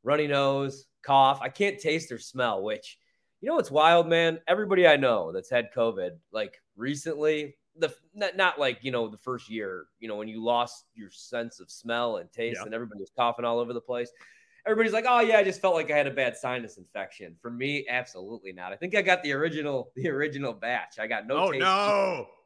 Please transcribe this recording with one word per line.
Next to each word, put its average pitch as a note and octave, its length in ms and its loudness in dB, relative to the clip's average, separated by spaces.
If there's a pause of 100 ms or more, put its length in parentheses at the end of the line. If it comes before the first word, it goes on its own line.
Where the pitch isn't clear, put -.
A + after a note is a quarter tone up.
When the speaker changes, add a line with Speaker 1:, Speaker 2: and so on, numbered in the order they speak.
Speaker 1:
runny D3 240 2
nose, C#3 580 0 (160)
cough. C3+ 400 6
I C3 60 -4
can't G3+ 320 -2
taste D#3+ 320 -2
or A2+ 80 -10
smell, A2+ 420 -2
which, G#2+ 360 -8 (420)
you A#3 80 -6
know E4 80 0
what's G#3 160 -2
wild, E3 360 6
man? E3 380 2
Everybody F#3 400 4
I D3+ 100 10
know G#2+ 360 2
that's F#2 180 -8
had A#2+ 260 0
covid, G#2 340 0 (200)
like, G#2 320 -8 (140)
recently, D3 800 -2 (200)
the D#3+ 120 0
f-, - 60 -8 (200)
not, F#3+ 220 -4
not F3+ 220 2
like, C3 240 0
you C3 80 -6
know, A#2 180 -2
the G#2 80 -14
first B2 320 -10
year, F#2+ 380 -8 (120)
you A2+ 80 -14
know, G#2+ 100 -8
when A2 120 -8
you A2 140 -12
lost A#2+ 520 0
your G#2 160 -18
sense A#2 480 -10
of F2+ 120 -20
smell A#2 480 -4
and F2 120 -12
taste A2+ 300 -4
Speaker 2:
Yeah. A#2 60 -8
Speaker 1:
and A2 80 -10
everybody G#2+ 260 -10
was F#2+ 160 -12
coughing A#2+ 280 0
all A#2 160 0
over A#2+ 120 -6
the A#2 80 -6
place. A#2+ 300 -6 (560)
Everybody's A3 260 2
like, A3+ 160 0
"Oh, A#3+ 120 6
yeah, A3 180 6
I G3+ 40 8
just F#3 180 0
felt F#3 140 4
like D#3 160 0
I D3 60 2
had C#3+ 100 4
a C#3 60 -2
bad B2+ 240 -2
sinus B2 400 -8
infection." F#2 640 -12
For A#2+ 100 -12
me, C#3 380 -4
absolutely G#2+ 640 -8
not. F2+ 220 -12
I - 20 -12
think F#3 180 -6
I G3+ 80 4
got F3+ 200 2
the C#3+ 100 -2
original, D3 600 -4
<laughs> - 40 -16
the C3+ 120 -4
original C#3 440 -4
batch. A2 460 -6
I A2 80 -4
got A2 200 -6
no D3 200 0
Speaker 2:
Oh, F3+ 40 2
Speaker 1:
taste, C#3 100 -4
Speaker 2:
no. F#3+ 680 0 (200)